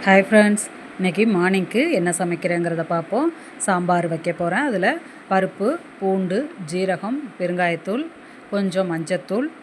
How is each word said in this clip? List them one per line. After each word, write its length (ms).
ஹாய் 240
ஃப்ரெண்ட்ஸ், 360
இன்னைக்கு 260
மார்னிங்க்கு 480
என்ன 220
சமைக்கிறேங்கிறத 720
பார்ப்போம். 360
சாம்பார் 480
வைக்க 180
போறேன். 280
அதுல 200
பருப்பு, 400
பூண்டு, 400
ஜீரகம், 480
பெருங்காயத்தூள், 680
கொஞ்சம் 400
மஞ்சத்தூள் 540